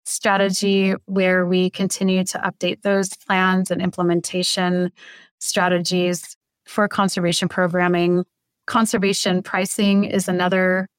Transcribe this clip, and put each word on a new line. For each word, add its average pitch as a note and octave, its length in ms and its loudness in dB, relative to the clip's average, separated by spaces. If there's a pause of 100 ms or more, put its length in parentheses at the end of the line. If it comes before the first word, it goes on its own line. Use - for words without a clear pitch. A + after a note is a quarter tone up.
strategy G3 920 0 (120)
where F#3 400 2
we F#3 240 2
continue F#3+ 540 0
to - 140 -6
update - 440 -6
those G3 280 0 (160)
plans F#3 440 2
and F3 120 -2
implementation F3+ 1080 0 (480)
strategies F3+ 960 -2 (280)
for G#3 240 0
conservation F3+ 600 0
programming. F3 760 2 (420)
Conservation G3 760 0
pricing G3+ 640 0
is F#3+ 240 -2
another F#3 580 0 (120)